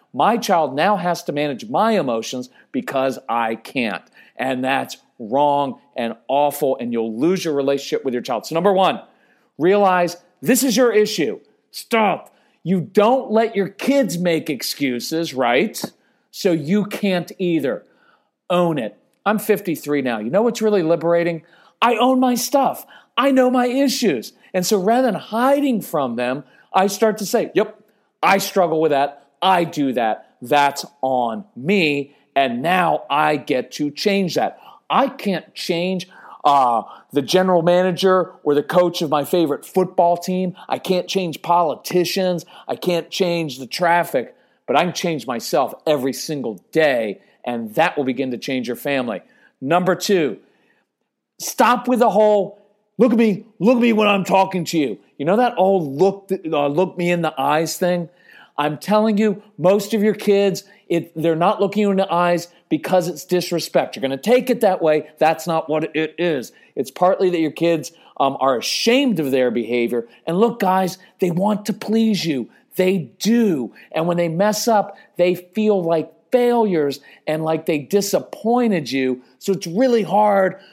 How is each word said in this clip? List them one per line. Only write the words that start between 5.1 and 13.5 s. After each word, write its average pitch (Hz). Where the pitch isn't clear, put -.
wrong 139
and 117
awful, 143
and 120
you'll 113
lose 170
your 156
relationship 139
with 127
your 120
child. 120
So 156
number 180
one, 180
realize 180
this 240
is 247
your 240
issue. 196
Stop. -
You 180
don't 208
let 226